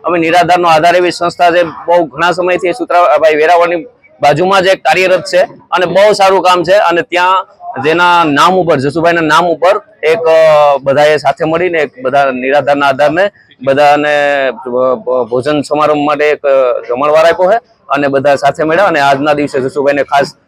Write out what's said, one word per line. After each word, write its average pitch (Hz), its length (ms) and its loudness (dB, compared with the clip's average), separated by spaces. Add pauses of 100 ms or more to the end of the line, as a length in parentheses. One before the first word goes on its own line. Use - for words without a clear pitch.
અમે 170 160 -4
નિરાધારનો 175 480 0
આધાર 165 280 2
એવી 180 160 0
સંસ્થા 175 400 0
છે, 175 120 0
બહુ 170 420 -2
ઘણા 160 260 -4
સમયથી 175 420 -2
સુત્રા-, 165 440 0
ભાઈ 156 180 2
વેરાવળની 170 500 0 (360)
બાજુમાં 180 400 2
જ 170 60 -2
એક 190 160 -8
કાર્યરત 175 400 0
છે 180 180 -2 (300)
અને 180 140 -2
બહુ 196 280 2
સારું 190 280 2
કામ 180 220 0
છે 180 100 0
અને 170 280 0
ત્યાં 180 460 -2 (360)
જેના 170 400 2
નામ 156 300 2
ઉપર, 170 220 0
જસુભાઈના 165 460 -2
નામ 160 260 0
ઉપર 170 340 0 (220)
એક, 165 160 0
અ, 156 640 2
બધાએ 147 340 2
સાથે 147 280 -2
મળીને 170 340 -2
એક 139 120 -4 (100)
બધા 135 300 0
નિરાધારના 139 560 -2
આધારને 151 440 0 (320)
બધાને 143 880 0
ભ-, 127 440 -4
ભ-, 123 340 -4
ભોજન 131 320 -2
સમારંભ 151 360 -2
માટે 147 320 0
એક, 143 160 -4
અ, 131 360 0
જમણવાર 151 440 0
આપ્યો 175 260 2
છે 233 80 0 (300)
અને 143 180 -2
બધા 139 280 0
સાથે 143 280 -2
મળ્યા 170 220 0
અને 165 140 0
આજના 139 340 0
દિવસે 143 260 -4
જસુભાઈને 139 440 -2
ખાસ 143 340 -2 (100)